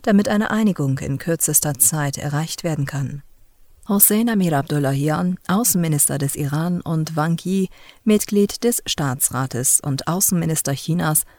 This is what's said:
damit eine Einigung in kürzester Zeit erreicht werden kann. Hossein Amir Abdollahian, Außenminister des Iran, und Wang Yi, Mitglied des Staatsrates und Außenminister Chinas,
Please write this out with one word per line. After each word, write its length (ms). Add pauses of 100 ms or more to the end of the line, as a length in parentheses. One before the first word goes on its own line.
damit 280
eine 220
Einigung 480
in 200
kürzester 560
Zeit 440
erreicht 460
werden 220
kann. 360 (640)
Hossein 420
Amir 260
Abdollahian, 920
Außenminister 720
des 160
Iran, 460
und 340
Wang 300
Yi, 240 (340)
Mitglied 600
des 220
Staatsrates 920
und 300
Außenminister 640
Chinas, 500 (160)